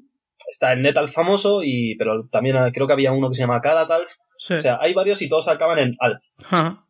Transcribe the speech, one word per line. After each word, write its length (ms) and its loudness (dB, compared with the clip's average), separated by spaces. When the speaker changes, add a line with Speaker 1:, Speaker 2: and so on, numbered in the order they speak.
Speaker 1:
está 240 0
el 80 -2
Netalf 320 2
famoso, 500 2
y, 340 -2
pero 340 -2
también 240 0
creo 140 -2
que 60 4
había 180 2
uno 180 0
que 60 -6
se 60 -4
llama 200 0
Kadatalf. 500 0
Speaker 2:
Sí. 160 -6
Speaker 1:
O 60 -2
sea, 200 0
hay 140 2
varios 260 0
y 80 -6
todos 180 0
acaban 320 0
en 200 0
Alf. 200 0
Speaker 2:
Ajá. 500 -2